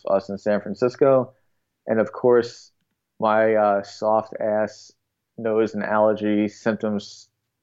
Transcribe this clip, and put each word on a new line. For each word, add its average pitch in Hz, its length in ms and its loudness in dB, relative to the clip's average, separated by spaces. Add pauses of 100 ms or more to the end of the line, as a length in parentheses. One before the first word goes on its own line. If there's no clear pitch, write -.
us 98 200 -2
in 98 100 -8
San 104 220 -2
Francisco. 127 720 0 (560)
And 110 100 0
of 107 140 -2
course, 120 580 0 (480)
my, 110 380 2
uh, 101 260 2
soft 107 560 -2
ass 107 540 -4 (460)
nose 110 360 0
and 104 80 -4
allergy 107 680 0
symptoms 107 800 -6 (340)